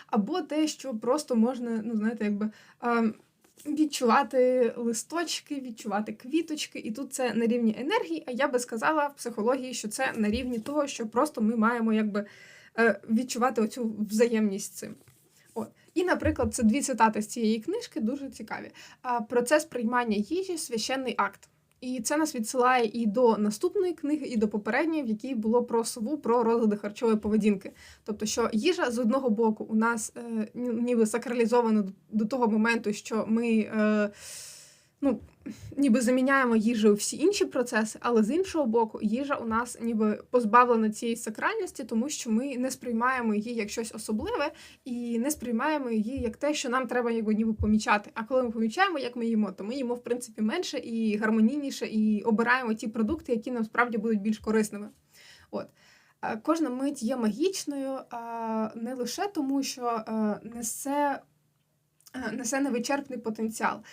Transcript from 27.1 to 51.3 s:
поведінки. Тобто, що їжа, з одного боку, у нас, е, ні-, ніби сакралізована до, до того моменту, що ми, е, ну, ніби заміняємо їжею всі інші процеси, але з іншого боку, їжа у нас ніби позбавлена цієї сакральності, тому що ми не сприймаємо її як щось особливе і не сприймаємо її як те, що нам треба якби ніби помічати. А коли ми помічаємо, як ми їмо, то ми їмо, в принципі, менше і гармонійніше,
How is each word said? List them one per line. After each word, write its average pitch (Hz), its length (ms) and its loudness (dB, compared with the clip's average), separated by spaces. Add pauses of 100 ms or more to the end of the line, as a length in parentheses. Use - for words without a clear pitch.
поведінки. 208 540 0 (320)
Тобто, 214 220 -6
що 220 280 0
їжа, 285 380 2
з 226 80 -2
одного 254 300 2
боку, 220 340 2
у 220 120 -4
нас, 226 400 0
е, 226 380 -4
ні-, 247 160 -4
ніби 240 360 2
сакралізована 226 760 2
до, 190 100 -4 (200)
до 220 140 0
того 247 220 0
моменту, 220 460 2
що - 340 -4
ми, 226 320 2
е, 214 500 2 (920)
ну, 262 180 2 (580)
ніби 269 240 4
заміняємо 254 540 4
їжею 220 400 6
всі - 220 -6
інші 381 280 2
процеси, 240 560 -2
але 233 220 4
з 208 80 0
іншого 330 340 0
боку, 226 360 0
їжа 262 340 -2
у - 100 -8
нас 226 360 -2
ніби 220 480 0
позбавлена 233 600 6
цієї 233 260 -4
сакральності, 320 680 -4
тому 233 260 -2
що 247 220 -6
ми 254 260 0
не 254 140 -2
сприймаємо 240 600 0
її 214 220 -4
як 214 140 -4
щось 226 260 -8
особливе 294 560 -4 (340)
і 240 340 -4
не 269 120 0
сприймаємо 247 580 -2
її 226 300 -2
як 226 180 -4
те, 294 160 -2
що 285 160 -4
нам 254 180 0
треба 240 240 -2
якби 220 220 0
ніби 220 200 0
помічати. 214 600 2
А 220 100 -8
коли 254 200 2
ми 233 80 -2
помічаємо, 269 480 0
як 240 160 -6
ми 233 100 -2
їмо, 214 260 2
то 190 120 -10
ми 226 120 -6
їмо, 240 200 -2
в 240 80 -14
принципі, 233 380 -4
менше 294 360 -2
і 226 400 0
гармонійніше, 226 720 2